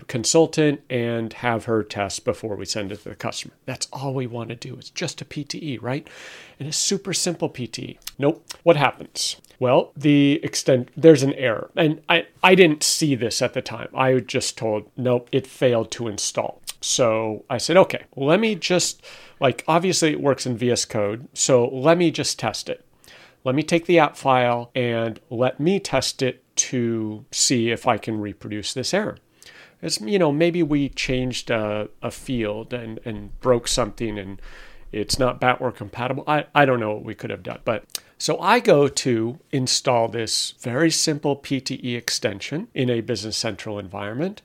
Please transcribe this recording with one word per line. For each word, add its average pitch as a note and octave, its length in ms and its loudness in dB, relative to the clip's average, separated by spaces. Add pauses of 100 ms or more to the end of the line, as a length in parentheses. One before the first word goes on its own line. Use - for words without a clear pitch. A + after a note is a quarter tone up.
consultant D3+ 840 2
and A#2 440 -2
have A#2 320 -2
her A2+ 180 2
test G2+ 400 -6
before G#2 320 -4
we F#2+ 100 -8
send G2+ 280 -6
it G2+ 100 -12
to G#2+ 60 -14
the G#2 60 -14
customer. - 380 -10 (120)
That's - 260 -10
all C3+ 220 -6
we C3 120 -4
wanna A#2 300 -10
do. B2+ 240 -14
It's - 100 -20
just - 320 -8
a - 40 -14
P D3 180 -10
T D#3+ 300 -10
E, G#2+ 60 -6
right? B2 280 -6 (520)
And C#3 100 -10
a - 20 -10
super G3 420 -2
simple E3 360 -2
P B2 180 -8
T - 140 -12
E. - 180 -12 (180)
Nope. C#3+ 280 0 (180)
What E3 140 8
happens? - 600 -2 (220)
Well, B2 380 2
the C#3+ 440 4
extent, A#2+ 540 0
there's D3 280 8
an C#3 100 2
error. B2 420 -4
And D#3+ 320 2
I, E3+ 200 2 (140)
I F#3 140 8
didn't D#3+ 280 6
see C#3+ 320 2
this A2 260 -2
at B2 120 0
the B2+ 80 -4
time. - 320 -10
I C3 200 2
was B2+ 100 2
just - 340 -4
told, G#2+ 380 -2
"Nope, B2 380 0
it C3 140 0
failed A#2 440 0
to A2+ 160 -6
install." - 540 -6 (180)
So A2 720 0
I B2 80 -2
said, E3 180 0
"Okay, - 300 4 (100)
let D3 240 2
me A3 160 0
just," - 480 -2 (380)
like, C3 260 2
obviously E3+ 440 2
it C#3+ 100 -4
works C#3 240 0
in B2+ 100 -2
V A#2+ 160 0
S A2 140 0
Code, G#2+ 480 -4
so B2 340 4
let C3+ 300 2
me F3 120 4
just - 300 -4
test - 300 -4
it. - 160 -10 (580)
Let C3 120 0
me D3+ 80 0
take E3+ 220 0
the E3+ 140 4
app D3 160 2
file A#2+ 580 2
and A#2 460 -2 (100)
let B2 300 -2
me F#3 200 2
test - 420 -4
it B2+ 220 -2 (120)
to A2+ 760 -2
see A#2 400 2
if A2 140 -4
I A2+ 120 4
can G#2+ 240 -6
reproduce G#2 520 -8
this B2+ 200 -4
error. G3 240 -2 (640)
It's, D#3+ 180 -4
you G#3 200 0
know, D3+ 120 4
maybe E3+ 320 2
we C#3+ 240 2
changed B2+ 640 -4
a, G#2+ 400 -2 (120)
a A#2 100 -6
field A2+ 600 -6
and, A2+ 300 -10
and G#2 380 -10
broke B2+ 260 2
something A2 500 -2
and G2 240 -10 (500)
it's G#2+ 280 -4
not B2+ 200 0
backward B2 360 0
compatible. B2+ 500 -8
I, D3+ 300 0
I C#3+ 100 8
don't B2+ 140 4
know G#2+ 140 -2
what G#2+ 100 -8
we A2+ 100 -10
could A2+ 160 -10
have F#2+ 140 -10
done. - 200 -10
But A2 220 -2 (320)
so - 220 -2
I G3+ 200 4
go D3 280 6
to A#2+ 500 -2 (140)
install B2+ 560 0
this A2 520 -4
very C#3 300 0
simple D3+ 460 0
P C#3 260 -4
T - 220 -8
E B2 120 -4
extension A#2 800 -6
in B2+ 160 0
a A#2 120 0
Business A2 360 -6
Central G#2+ 400 -6
environment, G#2 680 -8